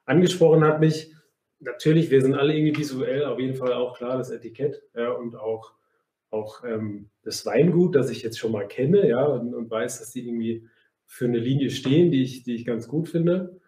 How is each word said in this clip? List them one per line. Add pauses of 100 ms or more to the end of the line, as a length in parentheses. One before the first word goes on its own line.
Angesprochen
hat
mich, (460)
natürlich,
wir
sind
alle
irgendwie
visuell,
auf
jeden
Fall
auch
klar
das
Etikett, (140)
ja,
und
auch, (560)
auch,
ähm, (140)
das
Weingut,
das
ich
jetzt
schon
mal
kenne,
ja,
und,
und
weiß,
dass
die
irgendwie (380)
für
eine
Linie
stehen,
die
ich,
die
ich
ganz
gut
finde.